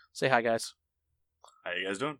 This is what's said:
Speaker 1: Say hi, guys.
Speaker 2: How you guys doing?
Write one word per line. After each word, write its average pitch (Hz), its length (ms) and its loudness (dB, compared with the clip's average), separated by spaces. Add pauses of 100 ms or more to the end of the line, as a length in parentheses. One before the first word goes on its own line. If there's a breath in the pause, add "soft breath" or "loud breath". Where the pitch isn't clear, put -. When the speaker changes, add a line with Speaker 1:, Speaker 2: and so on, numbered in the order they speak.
(120)
Speaker 1:
Say - 180 0
hi, 120 120 6
guys. 113 320 0 (920)
Speaker 2:
How 87 100 -6
you 92 120 -2
guys 98 140 -2
doing? 143 200 -4